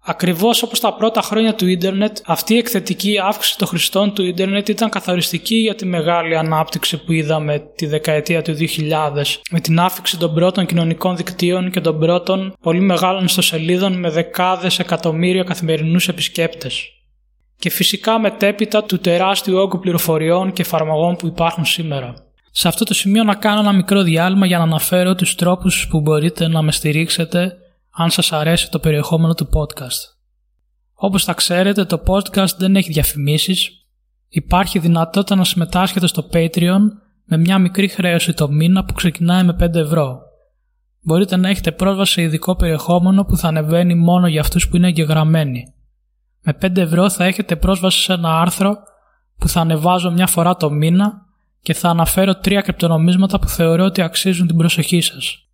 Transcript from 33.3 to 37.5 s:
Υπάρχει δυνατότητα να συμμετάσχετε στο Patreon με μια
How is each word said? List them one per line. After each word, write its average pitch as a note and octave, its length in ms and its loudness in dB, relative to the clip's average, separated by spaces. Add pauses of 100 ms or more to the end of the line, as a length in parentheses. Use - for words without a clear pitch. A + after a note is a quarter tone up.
Υπάρχει F3+ 500 0
δυνατότητα E3+ 560 0
να F#3+ 100 4
συμμετάσχετε F3+ 600 0
στο - 260 -2
Patreon E3+ 460 2 (460)
με D#3+ 120 -2
μια F3+ 220 2